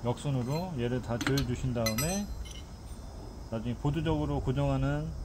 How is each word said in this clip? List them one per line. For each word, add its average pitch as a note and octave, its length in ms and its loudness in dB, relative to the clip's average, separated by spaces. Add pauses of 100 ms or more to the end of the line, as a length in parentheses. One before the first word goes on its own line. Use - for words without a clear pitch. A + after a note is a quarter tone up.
역순으로 C#3 720 0
얘를 A#2+ 240 2
다 A#2 160 0
조여주신 B2+ 560 2
다음에 B2+ 540 2 (1200)
나중에 A2+ 260 -2
보조적으로 D3+ 680 2
고정하는 C#3 680 2 (160)